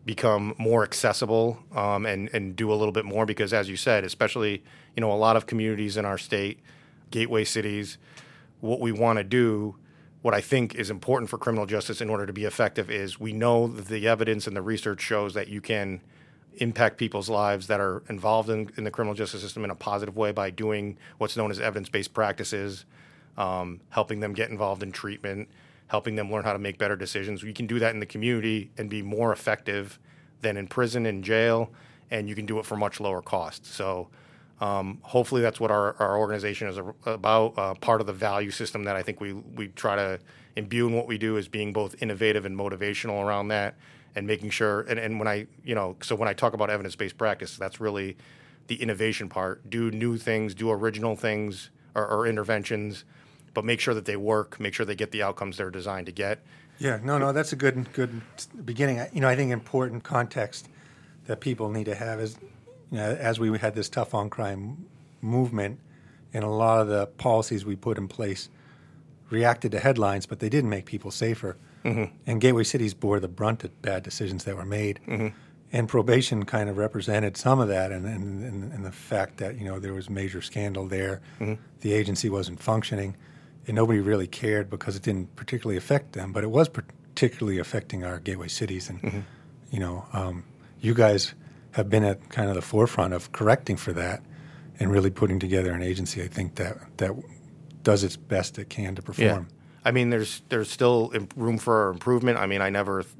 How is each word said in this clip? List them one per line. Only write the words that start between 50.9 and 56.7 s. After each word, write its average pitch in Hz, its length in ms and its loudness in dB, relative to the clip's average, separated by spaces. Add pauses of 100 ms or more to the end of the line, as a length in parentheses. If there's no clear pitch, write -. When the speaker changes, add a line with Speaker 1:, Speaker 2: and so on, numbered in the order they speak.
Speaker 1:
things 107 560 -4 (240)
or, 107 120 2
or 107 200 2
interventions, 107 800 -2 (500)
but 107 100 -2
make 117 160 2
sure 123 140 2
that 104 100 -2
they 104 120 -2
work, 107 440 0
make 101 140 -2
sure 110 120 -2
they 101 80 -4
get 104 160 -4
the 104 120 -2
outcomes 98 340 -4
they're 95 140 -4
designed 92 360 -6
to 87 60 -12
get. 101 280 -4 (380)